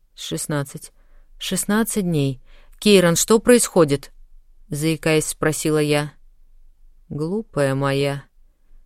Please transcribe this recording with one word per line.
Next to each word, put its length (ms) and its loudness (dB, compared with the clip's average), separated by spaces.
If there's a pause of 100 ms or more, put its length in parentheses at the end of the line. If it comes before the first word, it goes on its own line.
(160)
«Шестнадцать. 760 -8 (460)
Шестнадцать 640 -4
дней. 360 -2 (380)
Кейрон, 380 6
что 220 2
происходит?» 720 2 (560)
заикаясь, 580 -2
спросила 520 -2
я. 340 0 (960)
«Глупая 680 -4
моя, 500 -2 (600)